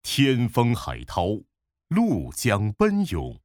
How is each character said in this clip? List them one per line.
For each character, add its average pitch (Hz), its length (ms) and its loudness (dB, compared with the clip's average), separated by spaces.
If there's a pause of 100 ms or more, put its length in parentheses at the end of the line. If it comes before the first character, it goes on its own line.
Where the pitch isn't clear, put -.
天 131 460 2
风 120 280 2
海 62 280 -10
涛， 95 380 -2 (460)
陆 160 440 0
江 104 420 0
奔 202 320 2
涌。 78 400 -6